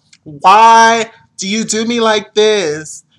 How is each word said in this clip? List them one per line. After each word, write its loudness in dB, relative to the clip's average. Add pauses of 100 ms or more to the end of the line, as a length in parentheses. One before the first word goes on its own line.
(240)
why 2 (260)
do -12
you -6
do -6
me -4
like -2
this? -4 (160)